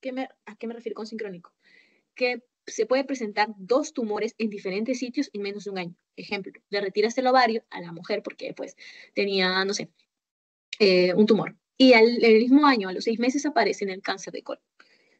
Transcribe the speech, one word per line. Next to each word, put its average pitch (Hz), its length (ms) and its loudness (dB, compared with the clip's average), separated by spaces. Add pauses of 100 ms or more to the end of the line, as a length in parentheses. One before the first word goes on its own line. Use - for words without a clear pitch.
¿Qué 262 120 -10
me, 262 160 -8 (160)
a 214 120 -20
qué 233 100 -14
me 226 80 -10
refiero 233 200 -12
con 220 120 -12
sincrónico? 208 460 -14 (600)
Que 247 300 -4 (220)
se - 180 -4
puede 262 200 0
presentar 214 520 -4
dos 240 380 -2
tumores 214 420 -4
en 220 140 -4
diferentes 208 480 -6
sitios 262 340 -6
en 202 80 -10
menos 202 240 -10
de 202 60 -10
un 190 80 -8
año. 175 180 -10 (180)
Ejemplo, 196 380 -10 (160)
le 202 140 -4
retiras 208 340 -2
el 254 100 -2
ovario 247 440 2
a 190 100 -14
la 170 100 -14
mujer 180 320 -8
porque, - 300 -14
pues, - 240 -14 (380)
tenía, 190 500 0
no 196 80 -4
sé, - 180 -8 (880)
eh, 180 360 4
un 214 100 6
tumor. 208 320 2 (220)
Y 254 160 8
al, 233 280 6
el 220 180 8
mismo 269 260 6
año, 214 240 2
a - 20 -8
los 196 120 -8
seis 226 140 -2
meses, 262 280 -2
aparece 214 380 -2
en 196 60 -4
el 190 120 -10
cáncer - 320 -10
de - 80 -12
colon. - 200 -14 (580)